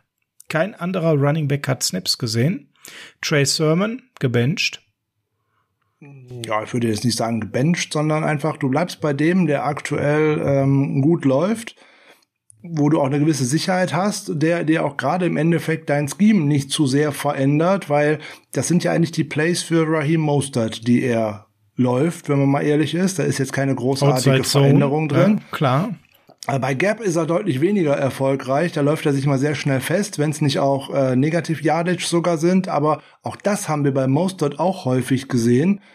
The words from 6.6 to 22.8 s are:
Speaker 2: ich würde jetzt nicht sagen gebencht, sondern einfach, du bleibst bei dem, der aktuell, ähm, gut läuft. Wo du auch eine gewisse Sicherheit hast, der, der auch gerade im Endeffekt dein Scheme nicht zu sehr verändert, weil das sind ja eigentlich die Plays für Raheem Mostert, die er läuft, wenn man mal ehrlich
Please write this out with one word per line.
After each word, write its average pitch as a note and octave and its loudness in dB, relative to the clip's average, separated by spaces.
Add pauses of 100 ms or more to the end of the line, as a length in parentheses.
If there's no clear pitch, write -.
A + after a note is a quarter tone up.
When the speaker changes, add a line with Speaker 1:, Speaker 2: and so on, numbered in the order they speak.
Speaker 2:
ich G#2+ -8
würde A#2+ 0
jetzt G#2+ -2
nicht A#2 0
sagen A#2 -2
gebencht, B2 -2
sondern D#3 -2
einfach, D3+ -2
du C#3+ -2
bleibst D#3 -2
bei D3+ -2
dem, E3+ 2
der C#3 0
aktuell, D3+ 0
ähm, C#3 2
gut D#3+ 2
läuft. E3 0 (920)
Wo D3+ 0
du D#3+ 2
auch C#3 2
eine C#3+ 0
gewisse D3 0
Sicherheit E3+ 0
hast, F3+ -2
der, E3+ 0
der D#3 2
auch - -6
gerade F3 -2
im D#3+ -2
Endeffekt D#3+ 0
dein C#3+ 0
Scheme G#3 4
nicht C#3+ 0
zu D#3 0
sehr C#3+ 2
verändert, D3 0
weil D3 2 (340)
das - -2
sind E3+ 2
ja F3 0
eigentlich E3 0
die D#3+ 0
Plays E3 -2
für D#3+ 0
Raheem D#3 0
Mostert, B2 -2
die B2 4
er A2+ -2 (300)
läuft, B2+ 0
wenn C#3+ 2
man C#3 4
mal C#3 2
ehrlich D3 0